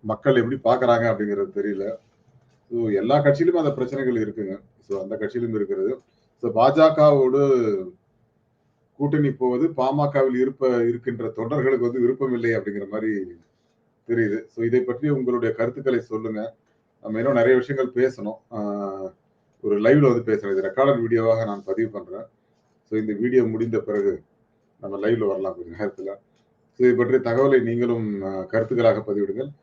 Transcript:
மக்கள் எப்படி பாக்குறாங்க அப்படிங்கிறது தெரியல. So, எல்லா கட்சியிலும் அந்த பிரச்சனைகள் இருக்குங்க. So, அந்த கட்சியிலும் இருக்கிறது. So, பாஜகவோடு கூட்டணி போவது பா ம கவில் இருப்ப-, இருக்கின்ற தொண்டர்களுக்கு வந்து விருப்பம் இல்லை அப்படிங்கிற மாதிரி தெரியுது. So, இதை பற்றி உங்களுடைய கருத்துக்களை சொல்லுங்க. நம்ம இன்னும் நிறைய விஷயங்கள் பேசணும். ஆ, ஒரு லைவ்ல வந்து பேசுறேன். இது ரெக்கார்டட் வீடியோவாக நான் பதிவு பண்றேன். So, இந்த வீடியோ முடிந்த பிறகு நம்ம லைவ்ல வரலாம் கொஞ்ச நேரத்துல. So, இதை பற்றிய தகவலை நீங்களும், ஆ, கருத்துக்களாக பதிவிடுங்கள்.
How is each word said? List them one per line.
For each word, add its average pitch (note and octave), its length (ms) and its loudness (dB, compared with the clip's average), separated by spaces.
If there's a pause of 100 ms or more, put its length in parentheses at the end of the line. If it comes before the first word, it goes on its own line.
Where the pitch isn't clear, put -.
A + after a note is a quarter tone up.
மக்கள் A2+ 320 0
எப்படி A#2+ 280 2
பாக்குறாங்க A#2 420 4
அப்படிங்கிறது G2+ 500 -2
தெரியல. G2+ 300 -4 (840)
So, A#2 200 -2
எல்லா B2 260 2
கட்சியிலும் D#3+ 440 2
அந்த C#3+ 120 0
பிரச்சனைகள் C3 440 -4
இருக்குங்க. G#2 380 -6 (240)
So, G2 220 -8
அந்த G2+ 160 -8
கட்சியிலும் A2+ 380 -6
இருக்கிறது. G2+ 460 -4 (420)
So, A2 80 -2
பாஜகவோடு C#3+ 880 4 (1600)
கூட்டணி C#3+ 320 2
போவது B2+ 420 0
பா C3 180 0
ம C#3+ 180 0
கவில் C3+ 300 0
இருப்ப-, B2+ 480 2
இருக்கின்ற A#2 400 -4
தொண்டர்களுக்கு A#2+ 600 0
வந்து B2+ 100 -4
விருப்பம் B2+ 340 0
இல்லை A#2 180 0
அப்படிங்கிற G2+ 380 -4
மாதிரி G#2+ 220 -4 (960)
தெரியுது. A2+ 360 0
So, - 200 -8
இதை B2 160 2
பற்றி B2+ 280 -4
உங்களுடைய A#2+ 460 0
கருத்துக்களை A#2+ 440 -2
சொல்லுங்க. A2 540 -8 (500)
நம்ம A2 140 -6
இன்னும் C#3 160 0
நிறைய B2 240 6
விஷயங்கள் B2+ 460 -2
பேசணும். A2 340 -4 (140)
ஆ, A2 80 -10 (1040)
ஒரு G#2 180 0
லைவ்ல C#3 300 6
வந்து A#2 140 -2
பேசுறேன். G#2 260 -2
இது F#2+ 100 0
ரெக்கார்டட் B2+ 400 0
வீடியோவாக A2+ 440 2
நான் G2+ 180 -8
பதிவு G#2 260 -4
பண்றேன். G2+ 380 -14 (640)
So, A2 80 -2
இந்த G#2+ 140 -4
வீடியோ A#2+ 320 2
முடிந்த A2+ 340 -2
பிறகு G2+ 440 -2 (580)
நம்ம G2 180 -10
லைவ்ல A2 280 0
வரலாம் F#2+ 280 -4
கொஞ்ச F2 160 -16
நேரத்துல. G2 420 -8 (680)
So, - 0 -
இதை B2 140 6
பற்றிய B2 260 2
தகவலை B2+ 440 4
நீங்களும், A#2 600 -2
ஆ, F#2+ 60 -6
கருத்துக்களாக A2 800 0
பதிவிடுங்கள். G#2 420 -4 (140)